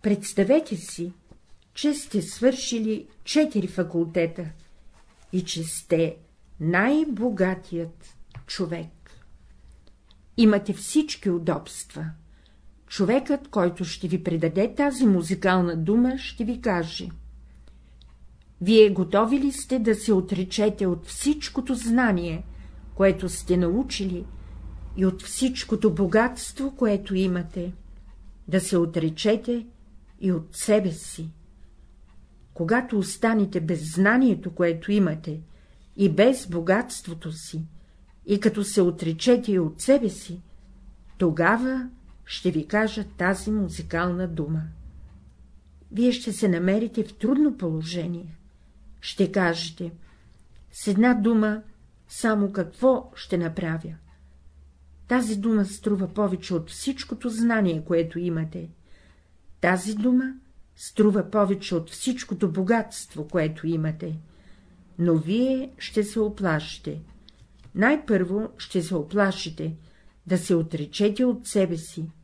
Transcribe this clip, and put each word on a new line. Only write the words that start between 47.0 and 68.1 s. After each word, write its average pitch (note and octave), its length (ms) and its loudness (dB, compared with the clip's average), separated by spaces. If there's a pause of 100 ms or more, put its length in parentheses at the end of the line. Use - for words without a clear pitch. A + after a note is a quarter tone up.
в - 140 -8
трудно C4+ 400 2
положение. E3+ 800 -6 (680)
Ще F#3+ 260 0
кажете: E3+ 600 -2 (800)
„С - 160 -8
една A3 260 6
дума G#3+ 500 2 (440)
само G#3 440 0
какво A#3+ 640 0
ще - 220 -4
направя?“ E3 580 -4 (1120)
Тази A3+ 300 0
дума G#3 280 2
струва F#3+ 480 -2
повече F#3+ 400 -2
от E3 160 -4
всичкото - 600 -6
знание, A3 560 2
което E3 340 0
имате. E3 500 -4 (920)
Тази F#3 340 2
дума B3+ 380 2 (420)
струва G#3+ 560 2
повече G3 440 0
от E3 140 -2
всичкото G#3 600 -4
богатство, F#3 760 -2
което D#3 400 -2
имате. D#3+ 520 -4 (800)
Но E3+ 180 4
вие B3+ 600 0
ще - 260 -2
се G#3 160 -4
оплашите. D#3+ 840 -2 (720)
Най-първо G#3+ 800 2